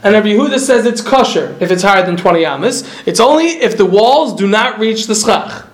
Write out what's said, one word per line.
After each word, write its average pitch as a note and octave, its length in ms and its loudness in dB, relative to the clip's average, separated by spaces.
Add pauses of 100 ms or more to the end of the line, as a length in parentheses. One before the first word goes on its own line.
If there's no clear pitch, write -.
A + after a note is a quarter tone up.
and G3+ 120 2
Rabbi G#3+ 140 2
Yehuda C4 320 2
says A#3+ 260 2
it's - 160 -2
kosher A3+ 580 0
if F3+ 100 -2
it's F3+ 120 0
higher G3 240 2
than F3 100 -4
twenty E3+ 300 0
amas. D3+ 420 -4 (160)
It's F3 160 -2
only D4+ 280 4
if D#4+ 280 -2
the G3 80 4
walls A3+ 500 2
do G3 140 -2
not A3 300 0
reach A3 300 -2
the A3 60 -2
schach. - 600 -4